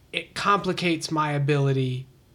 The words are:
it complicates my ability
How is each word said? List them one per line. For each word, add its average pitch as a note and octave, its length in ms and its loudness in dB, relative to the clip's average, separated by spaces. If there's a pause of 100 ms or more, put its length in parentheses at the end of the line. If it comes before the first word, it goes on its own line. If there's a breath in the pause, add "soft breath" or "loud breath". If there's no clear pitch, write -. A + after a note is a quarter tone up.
(120)
it - 240 -8
complicates F3+ 760 0
my D3+ 220 0
ability C#3 720 2 (300)